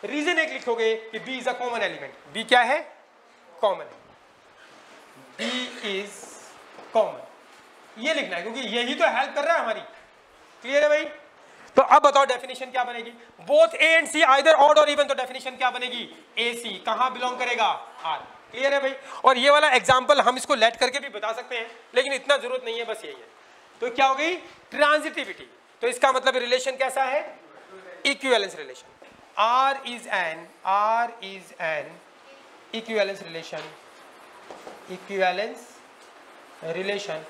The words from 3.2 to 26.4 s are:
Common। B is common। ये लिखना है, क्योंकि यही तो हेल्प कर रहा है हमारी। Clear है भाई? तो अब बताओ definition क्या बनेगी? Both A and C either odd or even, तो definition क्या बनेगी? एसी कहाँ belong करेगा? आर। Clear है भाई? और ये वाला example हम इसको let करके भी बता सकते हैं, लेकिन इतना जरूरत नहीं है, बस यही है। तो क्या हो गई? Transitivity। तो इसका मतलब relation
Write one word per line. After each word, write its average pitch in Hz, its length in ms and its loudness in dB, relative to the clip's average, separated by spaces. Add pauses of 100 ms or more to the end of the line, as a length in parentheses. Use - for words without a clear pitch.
Common। 175 300 -2 (1500)
B 226 100 -4 (340)
is 202 380 -8 (760)
common। 185 240 0 (760)
ये 294 160 -2
लिखना 190 220 -4
है, 175 60 -6
क्योंकि 226 180 -8
यही 240 340 -4
तो 330 100 2
हेल्प 262 300 0
कर 285 100 -2
रहा 330 100 2
है 285 80 0
हमारी। 214 180 -4 (800)
Clear 277 200 2
है 294 60 4
भाई? 302 160 2 (720)
तो 262 60 8
अब 294 200 8
बताओ 277 220 6
definition 254 420 -6
क्या 247 180 -2
बनेगी? 240 280 -10 (380)
Both 320 240 6
A 311 160 4 (100)
and 302 140 -6
C 311 100 6 (120)
either 302 200 6
odd 294 220 8
or 294 160 8
even, 285 140 2
तो 269 60 0
definition 254 360 -8
क्या 254 200 -2
बनेगी? 247 380 -8 (300)
एसी 233 480 -6
कहाँ 240 260 0
belong 247 260 -6
करेगा? 240 300 0 (360)
आर। - 400 -8 (100)
Clear 269 200 0
है 277 60 2
भाई? 269 140 -4 (300)
और 247 140 6
ये 277 120 4
वाला 294 200 6
example 254 500 4
हम 240 160 2
इसको 277 180 -2
let 233 220 4
करके 254 220 0
भी 277 100 -10
बता 214 240 -6
सकते 233 240 -10
हैं, 233 140 -8 (240)
लेकिन 269 180 2
इतना 269 240 0
जरूरत 247 280 -6
नहीं 226 140 -8
है, 233 60 -6
बस 214 200 -10
यही 143 100 -14
है। 117 140 -20 (520)
तो 240 100 -4
क्या 269 160 2
हो 269 80 4
गई? 311 200 -2 (360)
Transitivity। 285 800 -2 (300)
तो 233 80 -2
इसका 254 240 2
मतलब 254 240 0
relation 254 360 -2